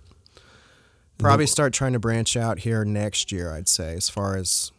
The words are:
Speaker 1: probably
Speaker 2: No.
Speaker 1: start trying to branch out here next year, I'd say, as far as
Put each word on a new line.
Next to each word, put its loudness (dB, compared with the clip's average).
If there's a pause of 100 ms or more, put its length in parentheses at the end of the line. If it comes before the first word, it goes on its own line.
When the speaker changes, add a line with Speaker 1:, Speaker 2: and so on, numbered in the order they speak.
(1160)
Speaker 1:
probably 4
Speaker 2:
No. 2
Speaker 1:
start 2
trying 0
to 2
branch 0
out -2
here 0
next -2
year, -4
I'd -4
say, 0
as -2
far -2
as -2